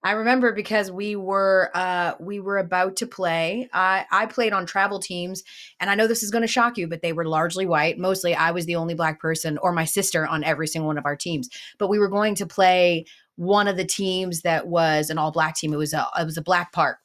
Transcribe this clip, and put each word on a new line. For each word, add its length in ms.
I 80
remember 400
because 380
we 260
were, 580
uh, 460
we 180
were 200
about 380
to 100
play. 680
I, 400
I 140
played 260
on 140
travel 340
teams, 420
and 100
I 40
know 120
this 160
is 80
gonna 160
shock 320
you, 80
but 160
they 100
were 120
largely 420
white. 320
Mostly, 360
I 180
was 140
the 100
only 180
black 260
person, 380
or 140
my 120
sister, 420
on 180
every 240
single 180
one 120
of 80
our 100
teams. 320
But 100
we 100
were 100
going 280
to 100
play 580
one 320
of 80
the 100
teams 560
that 260
was 420
an 80
all-black 380
team. 160
It 60
was 160
a, 120
it 40
was 120
a 60
black 300
park. 320